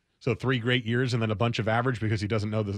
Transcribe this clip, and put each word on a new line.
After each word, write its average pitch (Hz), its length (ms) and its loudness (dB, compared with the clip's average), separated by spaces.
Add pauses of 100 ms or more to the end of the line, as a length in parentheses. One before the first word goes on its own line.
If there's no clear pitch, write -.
(180)
So 120 160 0
three 127 240 0
great 123 260 0
years 120 300 0
and 113 80 0
then 110 80 0
a 104 60 0
bunch 117 240 0
of 104 80 0
average 120 320 0
because 107 200 0
he 104 60 -2
doesn't 107 240 -2
know 110 140 0
the, 101 120 -2